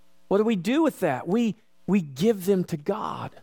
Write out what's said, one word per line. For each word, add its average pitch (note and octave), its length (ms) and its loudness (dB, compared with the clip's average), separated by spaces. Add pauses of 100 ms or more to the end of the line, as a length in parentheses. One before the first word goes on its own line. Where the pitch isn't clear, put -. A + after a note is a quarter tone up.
(260)
What F#3+ 120 2
do G#3+ 60 2
we A3+ 120 0
do A3+ 260 0
with D#4 160 0
that? D3 300 -2
We, A3 260 0 (320)
we G3 140 2
give F3 440 0
them F#3 200 2
to E3+ 120 -8
God D3 540 -6 (120)